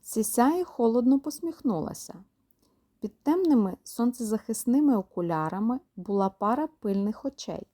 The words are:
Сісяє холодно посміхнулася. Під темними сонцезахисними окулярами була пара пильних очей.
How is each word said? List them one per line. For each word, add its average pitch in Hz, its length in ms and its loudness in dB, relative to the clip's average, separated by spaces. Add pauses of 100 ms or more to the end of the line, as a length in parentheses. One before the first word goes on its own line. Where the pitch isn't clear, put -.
Сісяє 262 600 0
холодно 247 560 2
посміхнулася. 285 960 -6 (840)
Під - 240 -10
темними 285 600 4
сонцезахисними 240 1120 0
окулярами 180 800 -2 (160)
була 196 340 0
пара 254 380 0 (120)
пильних 202 460 -2
очей. - 480 -8